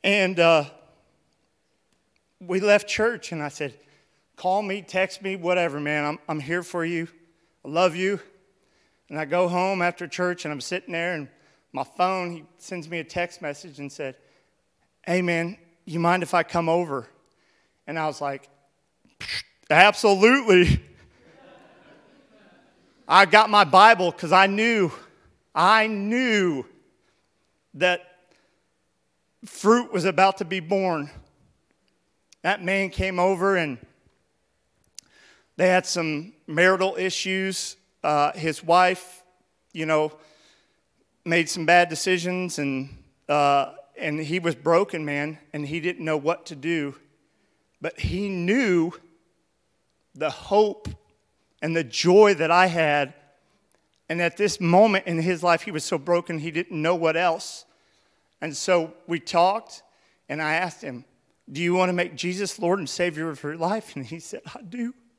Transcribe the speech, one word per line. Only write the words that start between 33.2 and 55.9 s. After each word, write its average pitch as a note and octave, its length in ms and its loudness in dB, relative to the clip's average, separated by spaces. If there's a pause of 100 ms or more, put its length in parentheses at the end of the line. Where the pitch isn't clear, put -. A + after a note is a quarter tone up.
and D3 200 -4 (1800)
they F#3 100 2
had F#3 180 4
some D#3+ 480 -6 (140)
marital F#3 500 2
issues. F#3+ 800 -4 (280)
Uh, D3+ 300 0
his D#3+ 280 -6
wife, F3+ 640 2 (480)
you D#3+ 140 -8
know, D#3 260 0 (1120)
made E3 260 0
some E3 160 -6
bad F3 220 6
decisions, F3+ 720 -4
and, C3+ 300 -4 (400)
uh, C#3+ 440 2 (240)
and D#3 220 -6
he D#3 200 -4
was E3+ 160 -4
broken, E3 500 0
man, D3 320 -6 (160)
and D3 120 -8
he D3+ 140 -8
didn't F3 240 -8
know D#3 140 -2
what D3+ 300 -4
to E3 80 -14
do. D3 400 -6 (840)
But - 180 -10
he F#3+ 300 -4
knew F#3 640 0 (1200)
the D3+ 140 -4
hope - 600 0 (720)
and D#3+ 120 -4
the E3 120 0
joy F#3+ 480 6
that D#3+ 180 0
I F#3 160 6
had. D3 460 0 (960)
And E3+ 120 -4
at E3+ 140 -2
this G#3 240 -2
moment F#3+ 480 4
in E3 140 -2
his E3+ 220 -2
life, E3+ 180 4
he G#3+ 100 -12
was D3+ 140 -6
so F3+ 120 -2